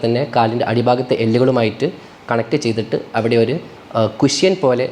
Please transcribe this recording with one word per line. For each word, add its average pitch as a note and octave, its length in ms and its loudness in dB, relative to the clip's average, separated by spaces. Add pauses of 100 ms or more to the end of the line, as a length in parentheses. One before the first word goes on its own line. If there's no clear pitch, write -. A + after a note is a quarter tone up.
തന്നെ A#2+ 220 0 (100)
കാലിൻ്റെ A#2 280 2
അടിഭാഗത്തെ B2 500 0
എല്ലുകളുമായിട്ട് A#2 800 2 (380)
കണക്ട് A#2 260 0
ചെയ്തിട്ട് A2+ 400 -2 (180)
അവിടെ A#2 220 2
ഒരു, A#2 220 2 (360)
ആ, A2+ 120 2
കുഷ്യൻ F3+ 540 0
പോലെ B2+ 320 0